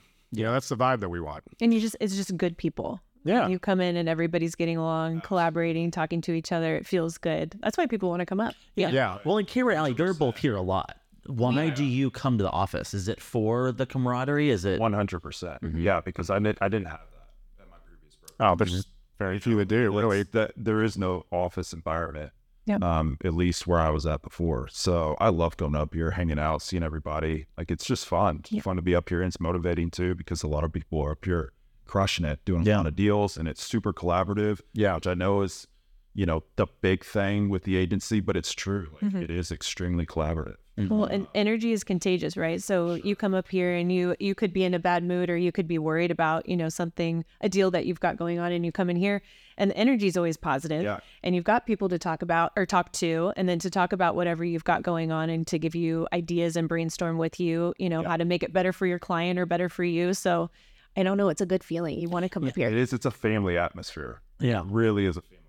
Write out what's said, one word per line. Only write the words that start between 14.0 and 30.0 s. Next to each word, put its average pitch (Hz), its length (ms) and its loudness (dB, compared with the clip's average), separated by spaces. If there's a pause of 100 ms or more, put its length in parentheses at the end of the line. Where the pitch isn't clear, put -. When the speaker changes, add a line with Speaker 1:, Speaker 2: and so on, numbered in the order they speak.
Speaker 3:
Is 95 160 2
it 92 140 2
Speaker 4:
One 113 140 2
hundred 98 260 0
percent. - 420 -12
Speaker 3:
Mm-hmm. 80 180 -4
Speaker 4:
Yeah, 85 220 2
because 90 300 -6
I 98 80 2
didn't, 104 200 0
I 98 100 0
didn't 98 180 -2
have 78 140 -14 (100)
that - 520 -20
at 90 60 -20
my 90 160 -20
previous - 300 -20
brokerage. - 360 2
Speaker 1:
Oh, 87 40 4
there's 92 300 0 (320)
very 98 220 -2
few 113 180 2
that 101 100 4
do, 107 240 2
Speaker 4:
That's 101 40 0
Speaker 1:
really. 104 280 2
Speaker 4:
that, - 320 0
there 107 260 0
is 107 160 0
no 92 320 -2
office 87 440 -2
environment, 80 580 -6 (340)
Speaker 2:
Yeah. 208 120 0
Speaker 4:
um, 80 480 2
at 85 80 0
least 87 340 0
where 87 120 4
I 80 100 4
was 76 160 0
at 76 160 -2
before. 76 500 -4
So 82 480 0
I 104 80 4
love 82 300 2
going 76 180 -2
up 73 180 -2
here, 82 180 0
hanging 82 280 0
out, 78 220 0
seeing 87 220 -4
everybody. 78 640 -4 (100)
Like, 87 120 -6
it's 82 160 -4
just - 200 -2
fun. 87 340 2
It's - 140 -18
Speaker 2:
Yeah. 208 80 -2
Speaker 4:
fun 92 160 -2
to 85 40 -2
be 87 140 4
up 85 140 2
here, 87 120 0
and 92 60 0
it's - 140 -4
motivating 85 500 0
too, 90 240 -2